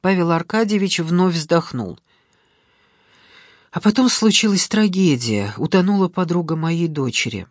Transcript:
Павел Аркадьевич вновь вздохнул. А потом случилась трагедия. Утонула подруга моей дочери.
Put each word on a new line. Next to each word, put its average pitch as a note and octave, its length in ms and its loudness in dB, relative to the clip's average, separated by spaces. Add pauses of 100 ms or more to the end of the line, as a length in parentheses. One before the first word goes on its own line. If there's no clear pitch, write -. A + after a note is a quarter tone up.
Павел F3+ 300 2
Аркадьевич G3 680 0
вновь F3 360 2
вздохнул. D3+ 640 -2 (1700)
А E3+ 60 -4
потом A#3 280 2
случилась G#3+ 600 2
трагедия. C#3 920 0
Утонула F#3+ 500 2
подруга F3 480 -2
моей E3 320 -2
дочери. B2 640 -4